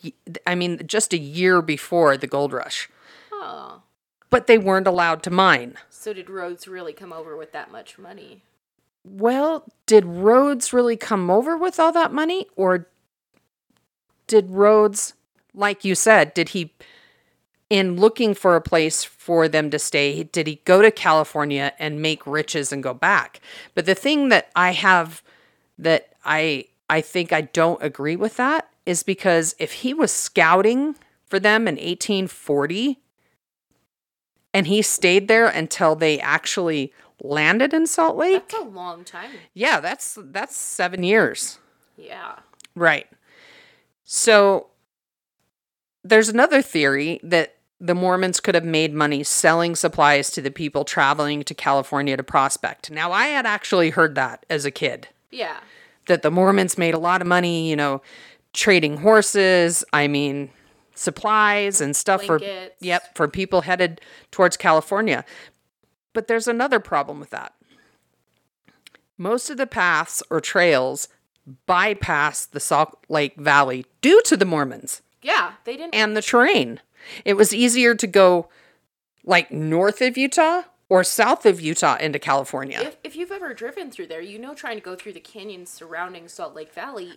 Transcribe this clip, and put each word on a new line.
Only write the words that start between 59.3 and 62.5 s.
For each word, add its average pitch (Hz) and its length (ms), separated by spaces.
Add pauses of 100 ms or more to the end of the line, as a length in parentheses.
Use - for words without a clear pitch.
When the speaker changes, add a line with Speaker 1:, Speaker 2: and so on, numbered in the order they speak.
Speaker 1:
I 147 160
mean, 143 420 (460)
supplies 208 840
and 143 140
stuff 196 280
for, 170 160
Speaker 2:
Blankets. 190 400